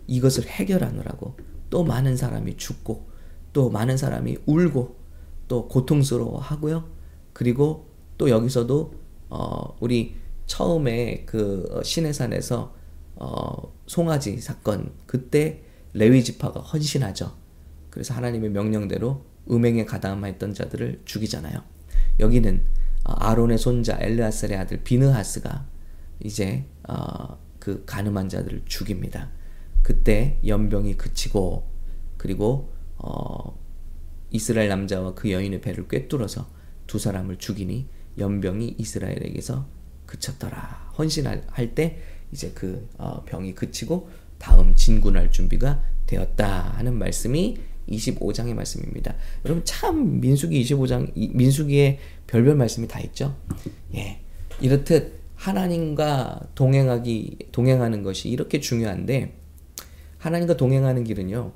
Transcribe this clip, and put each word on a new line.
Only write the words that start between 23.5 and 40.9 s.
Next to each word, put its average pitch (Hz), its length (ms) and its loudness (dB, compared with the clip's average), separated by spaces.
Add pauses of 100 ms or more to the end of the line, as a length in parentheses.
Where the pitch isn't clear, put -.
손자 117 420 2
엘르아살의 107 580 0
아들 92 260 -6
비느하스가 131 840 2 (520)
이제, 107 460 -4 (220)
어, - 520 -8 (200)
그 - 260 -6
간음한 101 440 -4
자들을 90 360 -6
죽입니다. 92 680 -6 (500)
그때 117 640 6
연병이 104 520 4
그치고, - 720 0 (480)
그리고, 104 560 -2 (240)
어, - 600 -8 (760)
이스라엘 110 380 0
남자와 95 460 -4
그 107 160 -4
여인의 95 300 -2
배를 - 260 -8
꿰뚫어서 - 600 -4 (380)
두 - 140 -6
사람을 95 380 -4
죽이니 104 500 -6 (300)
연병이 101 600 -2
이스라엘에게서 110 880 -6 (380)
그쳤더라. - 920 -12